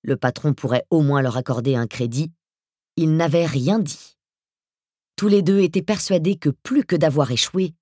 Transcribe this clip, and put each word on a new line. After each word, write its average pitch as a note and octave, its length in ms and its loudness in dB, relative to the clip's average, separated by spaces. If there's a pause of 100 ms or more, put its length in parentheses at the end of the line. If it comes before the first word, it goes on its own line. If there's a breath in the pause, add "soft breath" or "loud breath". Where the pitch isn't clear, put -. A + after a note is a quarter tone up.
Le C3 160 -2
patron C3 360 -2
pourrait B2 360 -2
au E3 120 4
moins C#3 200 2
leur B2 160 -2
accorder B2 380 -2
un A#2 100 -2
crédit. B2+ 460 -4 (640)
Ils D#3+ 200 2
n'avaient E3 300 2
rien C#3+ 320 0
dit. - 400 -8 (1000)
Tous G3+ 120 -2
les G3+ 160 4
deux G3 160 4
étaient F#3 240 2
persuadés F#3 540 0
que D3+ 120 0
plus C4 360 -2
que F3+ 100 0
d'avoir D3 340 2
échoué E3 520 -2